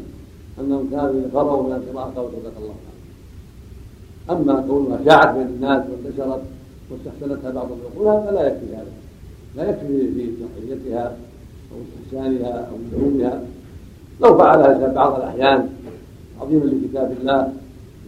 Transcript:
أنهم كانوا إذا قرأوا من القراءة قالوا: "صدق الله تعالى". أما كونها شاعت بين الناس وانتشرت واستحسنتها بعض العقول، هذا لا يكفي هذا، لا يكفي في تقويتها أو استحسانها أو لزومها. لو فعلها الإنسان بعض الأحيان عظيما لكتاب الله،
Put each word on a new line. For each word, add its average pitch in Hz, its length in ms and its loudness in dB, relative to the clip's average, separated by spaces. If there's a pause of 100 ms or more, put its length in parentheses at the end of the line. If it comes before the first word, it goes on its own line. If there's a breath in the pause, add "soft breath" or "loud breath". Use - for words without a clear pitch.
(600)
أنهم 139 300 -2
كانوا 139 200 0
إذا 131 240 -2
قرأوا 143 280 2
من 131 100 -2
القراءة 127 380 -8
قالوا: 123 200 -8
"صدق 110 260 -12
الله 107 180 -12 (1500)
تعالى". 170 120 0
أما 135 280 2
كونها 135 360 0
شاعت 151 320 8
بين 131 100 0
الناس 131 440 0
وانتشرت 131 520 -6 (480)
واستحسنتها 131 600 -8
بعض 123 220 -6
العقول، 202 500 0
هذا 202 80 -4
لا 175 160 2
يكفي 113 300 -4
هذا، 110 160 -14 (640)
لا 175 140 -2
يكفي 139 440 -2
في 120 160 -4 (100)
تقويتها 120 760 -8 (560)
أو - 100 -16
استحسانها 131 680 -4
أو 120 260 -8
لزومها. 120 640 0 (800)
لو 226 180 10
فعلها 156 280 8
الإنسان 131 280 4
بعض 135 220 4
الأحيان 127 520 2 (760)
عظيما 147 200 4
لكتاب 131 560 0
الله، 131 320 2 (560)